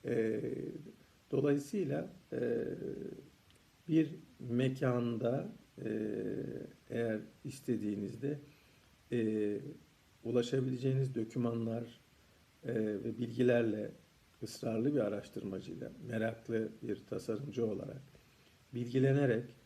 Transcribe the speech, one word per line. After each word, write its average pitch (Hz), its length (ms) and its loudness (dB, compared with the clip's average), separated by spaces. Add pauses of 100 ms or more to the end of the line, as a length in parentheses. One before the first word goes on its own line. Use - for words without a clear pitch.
Ee, 113 360 2 (880)
dolayısıyla, 143 800 2 (200)
e, 120 320 0 (1200)
bir 156 260 4 (240)
mekanda, 123 1120 2 (320)
e, 110 60 -2 (1000)
eğer 117 300 0 (240)
istediğinizde, 110 920 -4 (760)
e, 107 480 0 (640)
ulaşabileceğiniz 127 920 2
dokümanlar, 117 880 -2 (640)
e, 120 100 -2
ve 107 440 0
bilgilerle 117 720 4 (520)
ısrarlı 117 520 0
bir 139 60 4
araştırmacıyla, 101 920 -4 (160)
meraklı 110 600 -2 (140)
bir 104 240 -4
tasarımcı 110 600 -2
olarak 107 360 -6 (720)
bilgilenerek 127 800 4 (120)